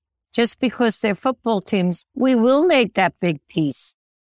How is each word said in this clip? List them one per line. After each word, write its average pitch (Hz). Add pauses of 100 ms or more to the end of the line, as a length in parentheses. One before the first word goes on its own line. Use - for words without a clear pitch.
(320)
Just -
because 233
they're 208
football 233
teams, 180
we 262
will 254
make 269
that 185
big 170
piece, - (320)